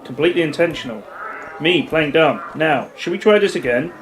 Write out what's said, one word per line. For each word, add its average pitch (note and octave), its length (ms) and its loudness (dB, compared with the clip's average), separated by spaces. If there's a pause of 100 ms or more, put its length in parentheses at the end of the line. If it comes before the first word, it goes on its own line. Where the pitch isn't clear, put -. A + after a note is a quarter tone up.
Completely D#3+ 380 0
intentional. C#3+ 640 -2 (560)
Me D#3+ 240 2
playing D#3 280 0
dumb. D3 300 4 (120)
Now, C#3+ 440 0
should - 140 -6
we F3+ 60 -2
try G#3 220 6
this G3+ 160 2
again? C3 460 -2